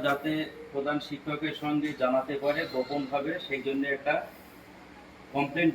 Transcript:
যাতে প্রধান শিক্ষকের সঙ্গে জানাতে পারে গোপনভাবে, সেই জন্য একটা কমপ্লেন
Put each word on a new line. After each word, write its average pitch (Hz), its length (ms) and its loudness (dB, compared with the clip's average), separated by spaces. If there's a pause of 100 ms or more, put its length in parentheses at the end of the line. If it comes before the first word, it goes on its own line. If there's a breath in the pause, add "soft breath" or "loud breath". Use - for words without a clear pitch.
যাতে 143 240 2 (400)
প্রধান 143 260 0 (100)
শিক্ষকের 151 540 -4
সঙ্গে 147 280 2 (120)
জানাতে 131 320 4 (100)
পারে 147 180 4 (120)
গোপনভাবে, 139 580 0 (140)
সেই 135 220 -4
জন্য 139 160 2 (120)
একটা 143 200 2 (1200)
কমপ্লেন 143 420 4